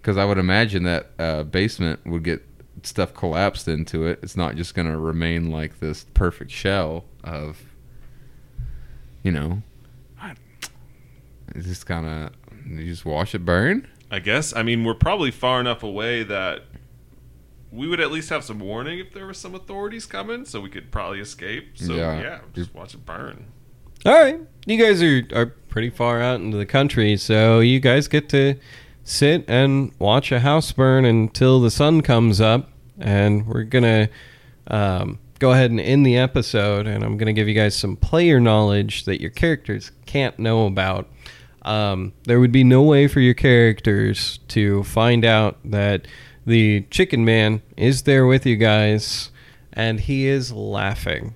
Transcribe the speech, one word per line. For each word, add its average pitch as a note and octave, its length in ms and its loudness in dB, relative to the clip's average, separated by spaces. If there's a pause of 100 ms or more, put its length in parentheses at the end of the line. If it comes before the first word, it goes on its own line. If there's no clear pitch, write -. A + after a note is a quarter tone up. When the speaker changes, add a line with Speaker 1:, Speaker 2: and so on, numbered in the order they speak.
Speaker 1:
'Cause G2+ 140 -2
I G2 80 0
would G2+ 140 0
imagine G2 440 0
that, F2 340 -4
uh, D#2 280 -4
basement F2+ 600 -4
would E2 200 -8
get E2 200 -6 (380)
stuff - 320 -6
collapsed F2+ 540 -4
into D#2+ 360 -6
it. F2 160 -4
It's - 160 -14
not D#2+ 200 -6
just E2+ 180 -10
gonna D#2+ 240 -6
remain E2 540 -4
like D#2 260 -10
this D#2 340 -10
perfect - 380 -2
shell F2+ 540 -6 (180)
of, D#2 340 -12 (1700)
you F#2+ 80 -4
know, E2 320 -6 (580)
I, F#3 140 -18 (1200)
it's F2 120 -14
just F2+ 200 -12
gonna, D#2 460 -10 (360)
you D#2+ 180 -14
just E2+ 180 -14
watch D#2+ 320 -6
it F2+ 80 -8
burn? A#2 420 0 (240)
Speaker 2:
I G2+ 80 -8
guess. A#2 380 -4
I A2+ 80 -4
mean, A#2 180 -2
we're A2+ 120 -4
probably D#3+ 360 -2
far B2+ 300 -2
enough A#2+ 240 -6
away A2 400 -6
that F#2+ 400 -8 (1080)
we B2 160 -12
would E3 140 -6
at D3 100 -2
least D#3 200 -10
have D3+ 120 -6
some G#2+ 160 -14
warning A#2 400 -10
if F#3 140 -18
there G3 120 -18
were F#3+ 100 -18
some F#3 200 -18
authorities G3+ 500 -14
coming, A3 400 -12
so G#2+ 160 -14
we G2 80 -16
could - 220 -18
probably G2 300 -8
escape. G#2 580 -14
So, E2+ 160 -6
Speaker 1:
Yeah. D#2+ 260 -4
Speaker 2:
yeah, - 180 -12 (160)
just F2 200 -12
watch F#2 200 -18
it - 120 -20
burn. A#2 380 -16 (600)
Speaker 3:
All A#3 160 4
right. D#4 200 4 (260)
You A3 180 -2
guys G3+ 160 4
are, C#3+ 220 4 (100)
are A#2 140 0
pretty A#2 440 -8
far A#2+ 300 -2
out B2 200 -2
into G#2+ 160 -6
the G2+ 100 -4
country, A#2+ 500 2
so A2+ 440 4
you B2 180 4
guys C3 300 2
get D3+ 220 -2
to C#3 260 2 (480)
sit D3+ 440 0
and C3+ 500 2
watch G#2+ 320 0
a B2+ 100 0
house D3 300 0
burn C3 340 4
until B2 560 4
the A#2 120 4
sun D#3 300 2
comes A2+ 380 4
up. A2+ 280 2 (320)
And G#2 460 2
we're A2+ 180 -4
gonna, A2+ 440 2 (600)
um, G2 500 -2 (220)
go C3 120 4
ahead B2+ 200 4
and A2+ 80 -2
end C#3 260 4
the B2 120 4
episode, G#2+ 680 -2
and G#2 160 -4
I'm G#2+ 140 -4
gonna A2 160 -2
give G#2+ 160 0
you G#2+ 60 -2
guys G#2 200 2
some F#2+ 220 -4
player E3 420 4
knowledge G#2+ 680 2
that G2 140 -4
your G2+ 100 -6
characters C3+ 600 -4 (160)
can't C3+ 320 -4
know A2+ 280 0
about. F#2+ 420 -4 (540)
Um, G2 500 -4 (120)
there A#2+ 140 2
would B2 140 6
be C3 120 6
no B2+ 180 8
way C#3+ 260 6
for C#3+ 120 0
your B2 140 6
characters G#2+ 1040 2 (100)
to G2+ 360 0
find A#2 400 2
out A2 400 2
that G2+ 420 -2 (400)
the G#2+ 440 4
Chicken C#3+ 340 0
Man A2 380 2 (140)
is B2+ 260 0
there C3+ 240 4
with C3 200 4
you A#2 100 2
guys, G#2+ 760 0 (420)
and A2+ 280 -4
he C3+ 260 -2
is C3+ 260 -2
laughing G#2 840 -6